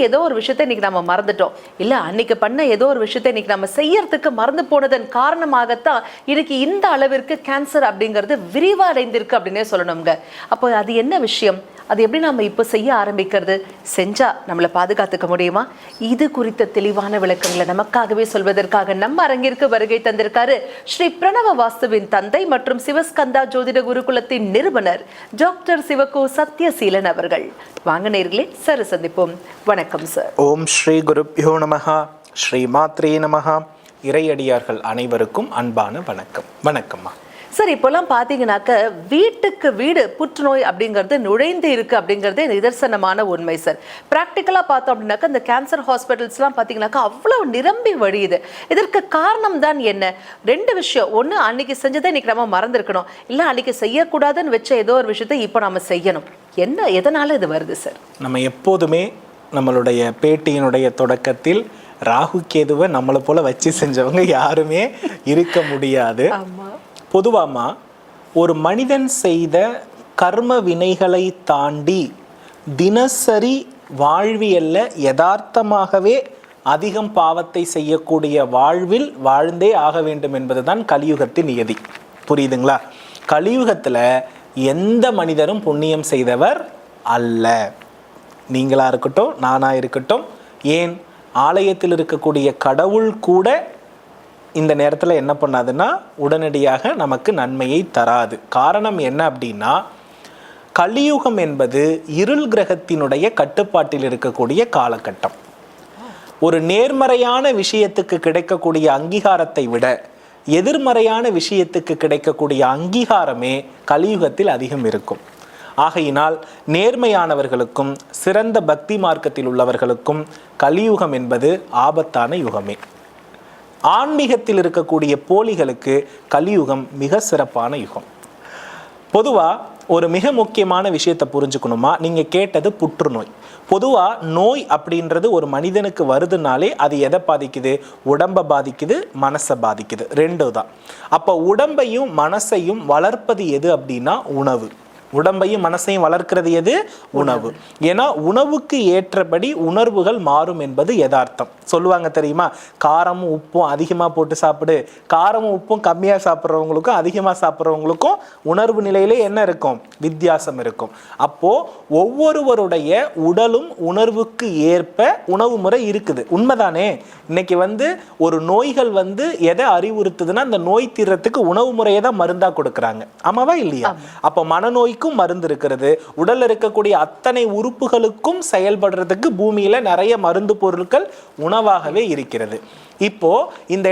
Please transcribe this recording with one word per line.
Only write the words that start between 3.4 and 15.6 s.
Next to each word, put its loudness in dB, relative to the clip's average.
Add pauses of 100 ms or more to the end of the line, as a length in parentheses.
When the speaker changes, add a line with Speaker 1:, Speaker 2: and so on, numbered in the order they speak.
Speaker 1:
நம்ம -4
செய்யறதுக்கு 0 (100)
மறந்து 0
போனதன் 2 (120)
காரணமாகத்தான் 0 (300)
இன்னைக்கு -2 (120)
இந்த 0 (100)
அளவிற்கு 0 (140)
கேன்சர் 0
அப்படிங்கிறது -2 (180)
விரிவா 4
அடைந்திருக்கு 0
அப்படின்னே -4
சொல்லணுங்க. 0 (420)
அப்போ 2
அது -6 (120)
என்ன -2 (140)
விஷயம்? 0 (300)
அது 2
எப்படி 2
நாம 0
இப்ப -2
செய்ய 0 (100)
ஆரம்பிக்கிறது? -2 (400)
செஞ்சா 2 (200)
நம்மளை 0
பாதுகாத்துக்க 0
முடியுமா? 0 (500)